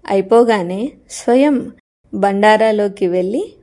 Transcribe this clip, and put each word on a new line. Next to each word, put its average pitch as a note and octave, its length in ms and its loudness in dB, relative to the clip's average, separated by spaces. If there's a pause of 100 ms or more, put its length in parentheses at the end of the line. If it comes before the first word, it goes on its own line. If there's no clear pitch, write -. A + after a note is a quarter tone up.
అయిపోగానే G3+ 840 0 (180)
స్వయం C4 640 0 (420)
బండారాలోకి G#3 920 0
వెళ్ళి F#3+ 560 -4